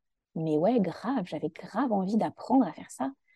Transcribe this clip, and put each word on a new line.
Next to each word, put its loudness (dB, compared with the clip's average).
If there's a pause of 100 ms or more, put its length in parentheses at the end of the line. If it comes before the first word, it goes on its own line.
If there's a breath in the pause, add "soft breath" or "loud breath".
(360)
mais 0
ouais, 4
grave, -2
j'avais -6
grave -4
envie 0
d'apprendre 2
à -6
faire -16
ça. -6 (260)